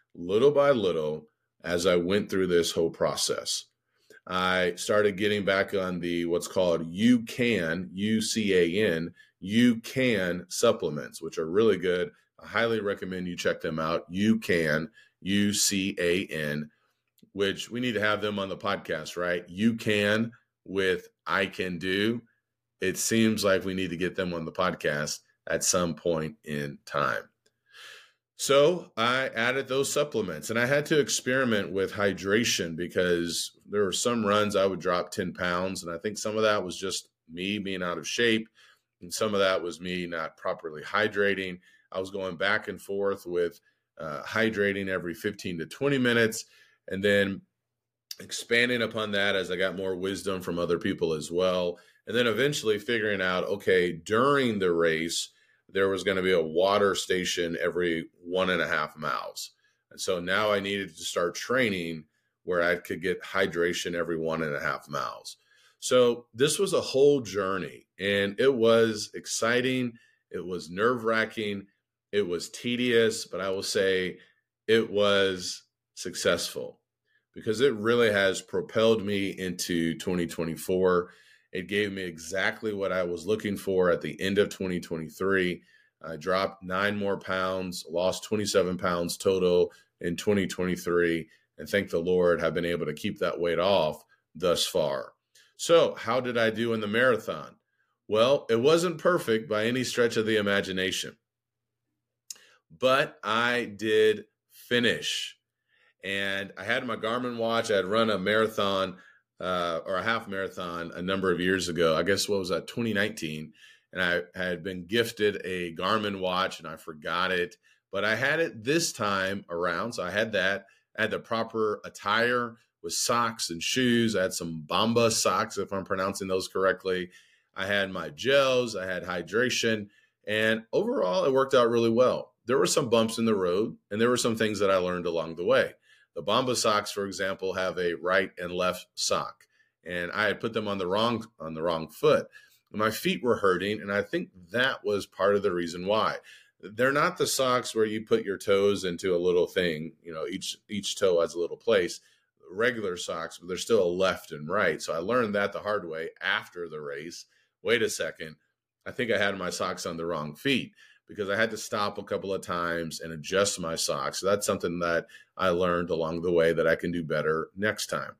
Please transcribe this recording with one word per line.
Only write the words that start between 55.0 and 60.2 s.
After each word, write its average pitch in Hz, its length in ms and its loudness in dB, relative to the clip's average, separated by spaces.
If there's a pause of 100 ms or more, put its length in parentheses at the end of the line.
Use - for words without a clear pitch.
there 98 200 2
was 95 160 -2
gonna 95 180 2
be 92 100 4
a 87 80 6
water 95 540 4
station 87 640 -2
every 82 460 0 (160)
one 92 280 0
and 85 120 2
a 76 60 0
half 78 280 -2
miles. 62 540 -6 (400)
And - 100 -20
so 92 200 -2